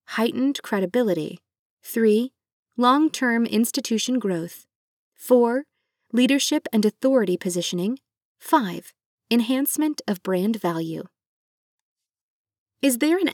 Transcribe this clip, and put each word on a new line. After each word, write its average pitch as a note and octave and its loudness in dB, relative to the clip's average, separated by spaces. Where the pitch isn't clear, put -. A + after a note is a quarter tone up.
heightened B3+ -2
credibility. F#3 -2
Three, A3+ 2
long-term B3 2
institution A#3 -2
growth. F3 -6
Four, B3 2
leadership C4 2
and G#3+ 2
authority G#3+ 2
positioning. F3+ -4
Five, F3+ -2
enhancement C4 0
of G3+ -6
brand F#3+ -2
value. E3 -6
Is C4 2
there D#4 2
an F4+ 0